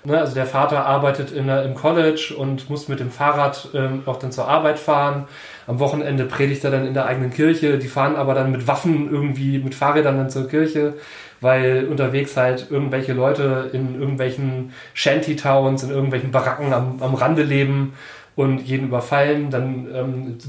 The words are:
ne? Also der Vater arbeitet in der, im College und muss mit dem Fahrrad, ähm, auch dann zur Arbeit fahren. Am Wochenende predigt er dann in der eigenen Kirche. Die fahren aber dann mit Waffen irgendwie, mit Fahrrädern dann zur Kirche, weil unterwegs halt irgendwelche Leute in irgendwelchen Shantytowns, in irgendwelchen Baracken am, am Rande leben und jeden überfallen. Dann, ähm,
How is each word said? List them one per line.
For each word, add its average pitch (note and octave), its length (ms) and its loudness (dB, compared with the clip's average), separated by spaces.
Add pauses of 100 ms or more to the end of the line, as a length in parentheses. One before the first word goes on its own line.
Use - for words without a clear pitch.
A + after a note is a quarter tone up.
ne? C#3+ 160 2
Also C#3 140 -2
der C3 120 -2
Vater C#3 400 2
arbeitet C#3 460 2
in C3+ 160 -2
der, C3+ 160 2
im B2+ 100 -4
College D#3 640 2
und C3+ 320 -4
muss D3 160 -8
mit C3+ 140 -4
dem A#2+ 100 -6
Fahrrad, C#3+ 640 0
ähm, C3+ 320 -2
auch B2 140 -4
dann B2+ 100 -6
zur B2 160 -4
Arbeit D3+ 320 2
fahren. C#3+ 460 0 (420)
Am B2 140 -2
Wochenende C#3+ 460 0
predigt C#3 360 0
er C#3 80 0
dann C3 160 0
in C3 80 -4
der C3+ 120 0
eigenen B2+ 260 -2
Kirche. D3+ 460 4
Die B2+ 100 -6
fahren C#3+ 260 0
aber C3+ 200 0
dann C3+ 180 2
mit A#2+ 160 -4
Waffen D3+ 420 2
irgendwie, C#3 480 0
mit C3 160 -4
Fahrrädern C#3+ 440 2
dann C3 120 -2
zur C3+ 180 -4
Kirche, D3+ 460 2 (460)
weil C3 500 4
unterwegs C#3 460 0
halt B2+ 340 2
irgendwelche C3+ 440 -2
Leute C3 580 0
in C3 260 -4
irgendwelchen C3 760 -2 (180)
Shantytowns, C3+ 920 2
in C3 60 -4
irgendwelchen C3+ 420 0
Baracken C3 420 0
am, B2+ 260 0
am C3 140 0
Rande D3+ 300 2
leben C#3 500 0 (420)
und C3+ 240 2
jeden C3 280 -2
überfallen. C#3+ 640 0
Dann, B2+ 440 -4
ähm, B2+ 440 -6 (100)